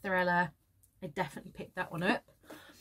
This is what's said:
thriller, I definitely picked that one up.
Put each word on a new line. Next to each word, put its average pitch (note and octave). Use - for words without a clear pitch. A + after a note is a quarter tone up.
thriller, F3+
I F3+
definitely -
picked -
that F#3
one E3
up. G#3+